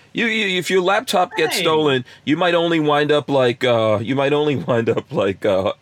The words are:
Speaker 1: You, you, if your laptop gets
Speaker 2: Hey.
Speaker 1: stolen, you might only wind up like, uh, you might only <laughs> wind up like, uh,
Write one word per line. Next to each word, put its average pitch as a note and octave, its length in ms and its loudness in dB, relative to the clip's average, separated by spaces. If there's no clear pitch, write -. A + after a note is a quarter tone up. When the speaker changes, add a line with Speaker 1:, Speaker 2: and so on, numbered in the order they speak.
Speaker 1:
You, G#3 140 -2
you, G#3+ 320 -2
if E3+ 100 -8
your F#3 120 2
laptop F#3 540 0
gets D#3 200 -2
Speaker 2:
Hey. G#3 80 -2
Speaker 1:
stolen, D#3 420 2
you D3 140 0
might F3 160 0
only E3+ 260 2
wind D3 320 0
up D3 180 0
like, C3 340 0
uh, A2+ 380 2
you A2+ 140 -4
might C#3 160 0
only D3 240 0
<laughs> - 120 -6
wind A#2 220 0
up A2+ 220 -2
like, G2+ 340 -2
uh, F#2+ 360 0